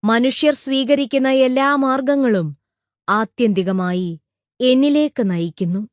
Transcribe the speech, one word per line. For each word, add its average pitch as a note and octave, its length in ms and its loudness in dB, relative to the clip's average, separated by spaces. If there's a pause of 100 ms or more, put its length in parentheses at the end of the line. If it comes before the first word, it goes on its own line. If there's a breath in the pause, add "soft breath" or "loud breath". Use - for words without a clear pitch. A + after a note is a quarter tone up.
മനുഷ്യർ B3 500 2
സ്വീകരിക്കുന്ന C4+ 760 0
എല്ലാ C4+ 460 2
മാർഗങ്ങളും C4 800 0 (520)
ആത്യന്തികമായി F#3 1080 -2 (420)
എന്നിലേക്ക് C4+ 680 2
നയിക്കുന്നു. F3 640 -4